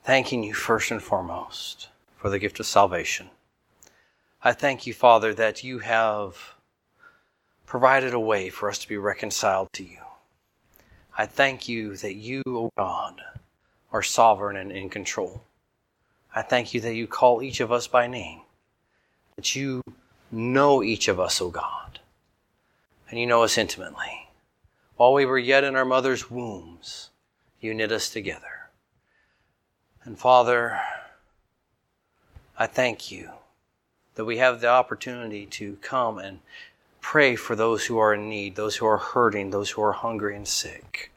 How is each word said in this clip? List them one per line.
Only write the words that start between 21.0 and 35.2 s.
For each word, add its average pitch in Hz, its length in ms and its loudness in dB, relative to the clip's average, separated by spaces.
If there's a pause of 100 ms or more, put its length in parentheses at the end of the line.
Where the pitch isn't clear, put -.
of 92 120 2
us, 90 220 0
O 90 80 -4
God, - 500 -10 (1120)
and 117 100 -6
you 120 60 -2
know 117 160 6
us 110 160 2
intimately. - 720 -6 (680)
While 123 160 8
we 139 140 4
were 131 120 0
yet 135 240 4
in 135 140 -2
our 131 80 2
mother's 131 460 0
wombs, 98 800 -12 (500)
you 110 140 -4
knit 110 180 0
us 107 160 -2
together. - 640 -10 (1300)
And 107 140 -16
Father, 120 640 4 (1800)
I 113 80 2
thank 123 460 -2
you - 200 -16 (840)
that 113 100 -6
we 113 140 -4
have 123 240 4
the 120 60 4
opportunity 120 760 0